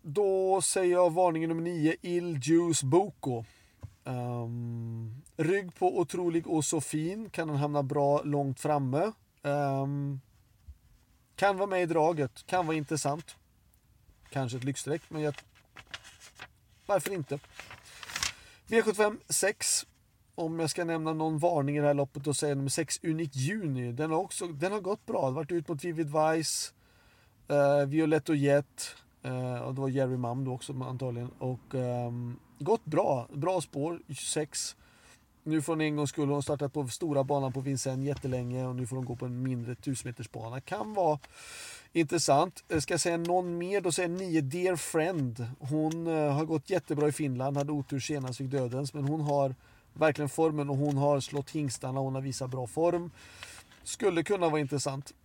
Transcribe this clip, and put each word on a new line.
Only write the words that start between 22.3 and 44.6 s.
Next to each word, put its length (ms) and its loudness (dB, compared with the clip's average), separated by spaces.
säger 180 0
jag 60 0
nummer 120 -2
sex, 340 -2
Unique 360 -2
Juni. 520 -2
Den 200 -2
har 60 2
också, 300 -2
den 240 -2
har 100 -2
gått 240 -4
bra. 160 0
Den 40 2
har 60 2
varit 200 -4
ut 160 -2
mot 160 -4
Vivid 240 -2
Vice, 680 2
eh, 400 6
Violette 440 4
och 60 4
Jet, 580 2
eh, 340 -4
och 180 -4
det 60 -4
var 80 0
Jerry 280 2
Mam 280 -2
då 60 -2
också 220 -8
antagligen. 560 -4
Och, 360 -6
ehm, 640 -4
gått 260 2
bra. 480 0
Bra 280 0
spår 460 -6
i 80 -10
tjugosex. 600 -4
Nu 180 0
får 120 -2
hon 80 0
en 140 2
gång 120 0
skulle 260 0
hon 100 0
startat 300 -2
på 140 -2
stora 360 0
banan 300 0
på 80 -4
Vincennes 460 -2
jättelänge 580 -2
och 100 -4
nu 120 -4
får 80 -6
hon 100 -4
gå 100 -6
på 100 -8
en 180 -4
mindre 320 -4
tusen 340 -6
meters 220 -12
bana. 300 -8
Kan 320 -6
vara 260 4
intressant. 760 2
Eh, 100 2
ska 140 -2
jag 80 0
säga 160 2
någon 400 0
mer, 240 0
då 100 0
säger 180 0
jag 80 -2
nio, 240 2
Dear 340 0